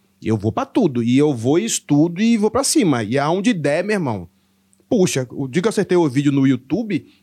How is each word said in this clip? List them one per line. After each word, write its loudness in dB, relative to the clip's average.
Eu 0
vou -2
pra -4
tudo. 0
E 2
eu 4
vou 0
e -2
estudo 0
e 2
vou 2
pra -2
cima. 2
E -2
aonde 0
der, -2
meu -2
irmão. -4
Puxa, 0
o -8
dia -2
que 0
eu 0
acertei 0
o 4
vídeo 0
no 2
YouTube, -2